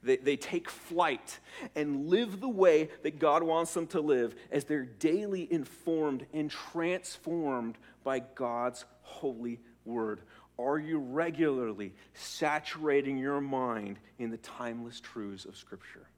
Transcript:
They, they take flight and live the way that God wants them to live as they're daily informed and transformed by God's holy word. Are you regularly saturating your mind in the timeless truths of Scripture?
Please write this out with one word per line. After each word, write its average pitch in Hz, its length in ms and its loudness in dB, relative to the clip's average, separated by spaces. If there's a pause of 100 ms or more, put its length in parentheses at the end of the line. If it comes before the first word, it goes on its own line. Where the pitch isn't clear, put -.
They, 131 140 4
they 135 200 2
take - 340 -4
flight - 680 -2 (340)
and 147 340 -2
live 196 320 2
the 262 80 -4
way 175 420 6 (120)
that 156 160 -2
God 156 240 6
wants 165 320 2
them 165 140 -2
to - 120 0
live 127 340 4 (160)
as 139 140 0
they're 147 200 0
daily 165 680 0
informed 151 800 0
and 151 180 -2
transformed 165 1300 -2 (280)
by 135 160 0
God's 123 640 -4 (180)
holy 120 580 -6 (240)
word. 113 360 -4 (380)
Are 139 200 2
you 156 200 -2
regularly 131 920 0 (220)
saturating 147 1040 0
your 143 220 0
mind 120 580 -2 (200)
in 117 120 -4
the 113 80 -8
timeless 117 600 -10
truths 101 440 -10
of 98 120 -16
Scripture? - 500 -18 (120)